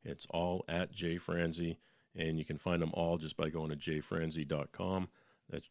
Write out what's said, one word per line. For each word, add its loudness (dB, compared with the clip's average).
It's -8
all 2
at 0
Jay 0
Franzi, 0
and 0
you -2
can -4
find 2
them 2
all 4
just -4
by 2
going -2
to -2
jay 0
franzi 0
dot -2
com. 0
That's -6